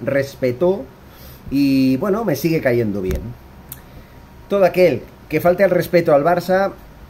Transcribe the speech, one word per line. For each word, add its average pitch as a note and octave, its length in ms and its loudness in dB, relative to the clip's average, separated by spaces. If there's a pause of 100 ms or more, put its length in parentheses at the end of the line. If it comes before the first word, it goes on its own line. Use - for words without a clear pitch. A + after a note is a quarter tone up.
respetó C#3 800 -2 (680)
y, C3+ 480 2
bueno, G3+ 280 -2
me D#3+ 100 0
sigue D#3+ 260 -2
cayendo A#2 400 0
bien. F#2 200 -4 (1300)
Todo G3+ 160 4
aquel F3 360 2 (280)
que D3+ 120 -2
falte F3+ 220 2
al F#3+ 60 4
respeto E3+ 440 2
al C#3+ 100 4
Barça F3+ 480 0 (380)